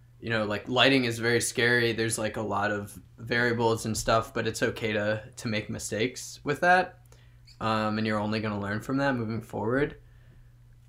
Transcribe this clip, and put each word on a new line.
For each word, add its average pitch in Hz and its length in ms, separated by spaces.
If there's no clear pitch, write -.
you 113 100
know, 110 160
like, 104 240
lighting 127 360
is 117 120
very 117 240
scary. 120 520
There's, 113 260
like, 107 180
a 113 60
lot 101 260
of 101 260
variables 117 680
and 110 100
stuff, 113 380
but 110 100
it's 110 160
okay 113 320
to, 107 300
to - 100
make 107 240
mistakes - 720
with 143 180
that. 180 380
Um, 107 360
and 110 80
you're 107 140
only 107 220
gonna 107 180
learn 101 220
from 135 160
that 139 180
moving 113 260
forward. 120 540